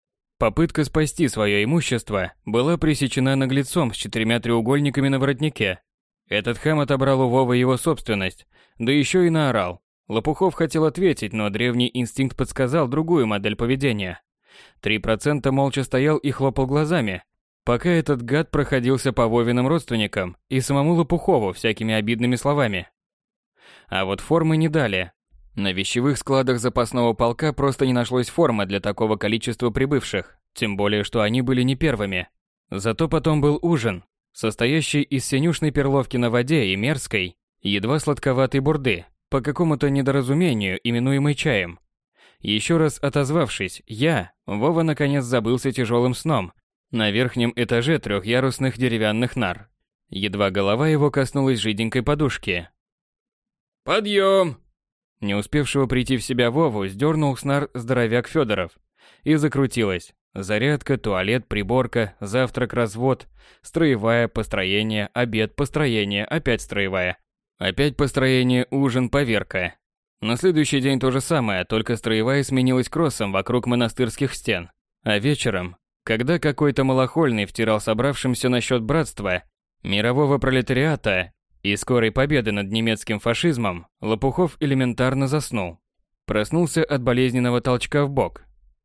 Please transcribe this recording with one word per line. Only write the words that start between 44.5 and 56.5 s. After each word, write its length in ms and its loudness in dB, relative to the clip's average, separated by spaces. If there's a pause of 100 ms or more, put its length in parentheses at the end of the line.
наконец 420 0
забылся 480 0
тяжелым 420 0
сном 380 -2 (380)
на 200 0
верхнем 460 0
этаже 420 0
трехъярусных 800 -2
деревянных 580 0
нар. 320 -4 (420)
Едва 400 0
голова 360 2
его 240 2
коснулась 480 0
жиденькой 440 -2
подушки. 640 -2 (1160)
«Подъем!» 760 2 (640)
Не 140 -2
успевшего 520 0
прийти 320 0
в 40 -6
себя 280 0